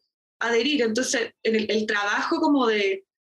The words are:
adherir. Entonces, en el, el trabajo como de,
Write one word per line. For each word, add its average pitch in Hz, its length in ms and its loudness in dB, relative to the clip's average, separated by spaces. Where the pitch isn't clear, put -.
adherir. 240 420 0
Entonces, 233 500 -2
en 226 140 0
el, 214 160 0
el 214 140 0
trabajo 220 560 -2
como 285 260 4
de, 202 380 0